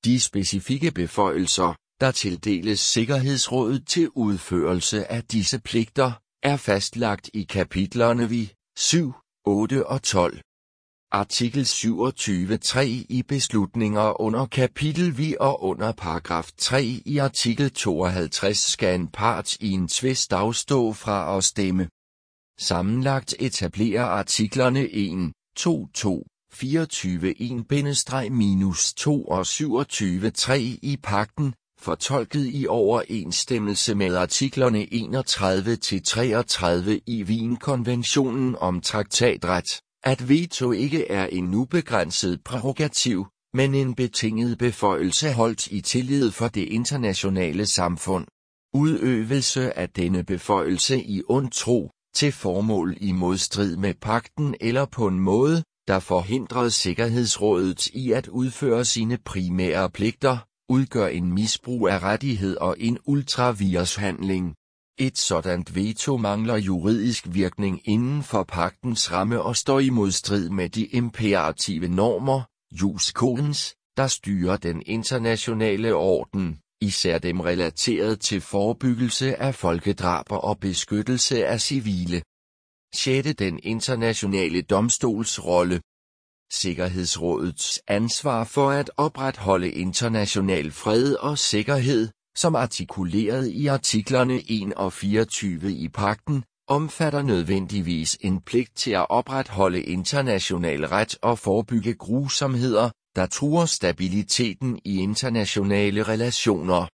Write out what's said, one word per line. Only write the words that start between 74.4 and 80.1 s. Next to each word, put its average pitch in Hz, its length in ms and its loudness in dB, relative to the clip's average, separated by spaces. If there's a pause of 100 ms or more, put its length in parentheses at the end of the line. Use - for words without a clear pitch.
den 85 280 -6
internationale 110 1120 0
orden, 87 640 0 (220)
især 92 360 0
dem 87 220 -2
relateret 90 800 0
til 95 220 -2
forebyggelse 120 920 0
af 131 200 -2
folkedrab 87 760 0